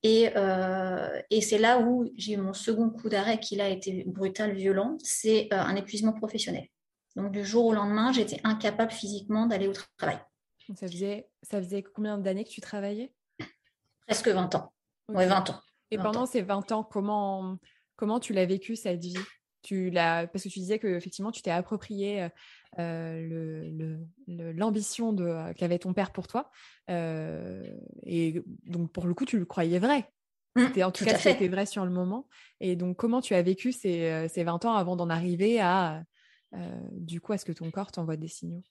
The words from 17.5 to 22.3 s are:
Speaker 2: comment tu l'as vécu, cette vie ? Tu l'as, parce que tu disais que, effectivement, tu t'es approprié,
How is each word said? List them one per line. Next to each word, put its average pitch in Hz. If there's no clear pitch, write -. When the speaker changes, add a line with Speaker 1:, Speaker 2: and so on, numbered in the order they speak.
Speaker 2:
comment 214
tu -
l'as 185
vécu, 196
cette 175
vie ? 175
Tu 185
l'as, 170
parce 185
que 196
tu 190
disais 190
que, 226
effectivement, 185
tu -
t'es 185
approprié, 196